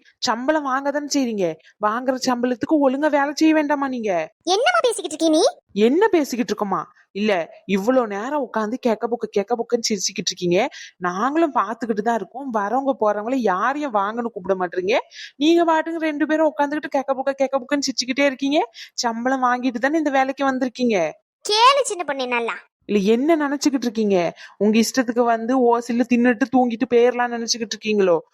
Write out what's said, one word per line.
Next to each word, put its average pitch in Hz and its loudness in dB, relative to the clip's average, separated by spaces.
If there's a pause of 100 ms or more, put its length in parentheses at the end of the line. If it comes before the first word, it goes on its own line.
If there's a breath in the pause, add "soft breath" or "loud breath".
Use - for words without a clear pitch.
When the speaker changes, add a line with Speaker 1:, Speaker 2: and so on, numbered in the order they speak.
(180 soft breath)
Speaker 1:
சம்பளம் 269 -2
வாங்க 269 -2
தானே 285 -6
செய்றீங்க, 226 0 (340 soft breath)
வாங்குற 247 -2
சம்பளத்துக்கு 247 0
ஒழுங்கா 277 2
வேலை 285 0
செய்ய 311 4
வேண்டாமா 285 0
நீங்க? 226 -4 (320)
Speaker 2:
என்னம்மா 571 2
பேசிக்கிட்டு 359 -4
இருக்க 320 0
நீ? 311 4 (420)
Speaker 1:
என்ன 339 4
பேசிக்கிட்டு 254 0
இருக்கோமா? 196 -2 (320 soft breath)
இல்ல, 208 0 (360 loud breath)
இவ்வளோ 202 2
நேரம் 233 -4
உட்காந்து 220 -4
கேக்க 220 -2
புக்கு, 214 -4
கேக்க 196 -2
புக்குன்னு 233 -2
சிரிச்சுக்கிட்டு 196 -4
இருக்கீங்க. 180 0 (400 loud breath)
நாங்களும் 247 -2
பாத்துக்கிட்டு 214 -2
தான் 233 0
இருக்கோம். 240 -10
வரவங்க 233 0
போறவங்கள 214 -2
யாரையும் 226 0
வாங்கன்னு 220 -2
கூப்பிட 196 -4
மாட்டீங்க. 185 -2 (400 loud breath)
நீங்க 339 4
பாட்டுக்கு 320 0
ரெண்டு 302 -2
பேரும் 311 2
உட்காந்துக்கிட்டு 294 -2
கேக்க 269 -2
புக்க, 262 -2
கேக்க 269 0
புக்குன்னு 269 -2
சிரிச்சுக்கிட்டே 262 -2
இருக்கீங்க. 277 0 (340 loud breath)
சம்பளம் 247 -2
வாங்கிட்டு 247 0
தானே 285 0
இந்த 294 0
வேலைக்கு 269 0
வந்திருக்கீங்க. 254 0 (460)
Speaker 2:
கேளு 494 4
சின்ன 359 -6
பொண்ணு 269 -4
நல்லா. 240 -4 (280)
Speaker 1:
இல்ல, 208 0
என்ன 262 4
நினைச்சுக்கிட்டு 277 0
இருக்கீங்க? 214 0 (420 loud breath)
உங்க 208 2
இஷ்டத்துக்கு 233 0
வந்து 226 0 (120)
ஓசில 240 2
தின்னுட்டு 240 2
தூங்கிட்டு 247 0
போயிரலாம்னு 240 2
நினைச்சுக்கிட்டு 226 -4
இருக்கீங்களோ? 202 2 (180)